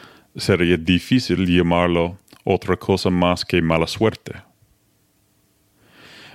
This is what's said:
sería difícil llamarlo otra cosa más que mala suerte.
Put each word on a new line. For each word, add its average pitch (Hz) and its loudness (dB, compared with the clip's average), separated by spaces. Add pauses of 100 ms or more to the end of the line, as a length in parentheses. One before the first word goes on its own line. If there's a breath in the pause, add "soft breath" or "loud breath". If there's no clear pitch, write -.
(340 loud breath)
sería 87 2
difícil 90 0
llamarlo 87 0 (240)
otra 92 -2
cosa - -2
más 90 0
que - 0
mala 82 0
suerte. - -4 (2000 loud breath)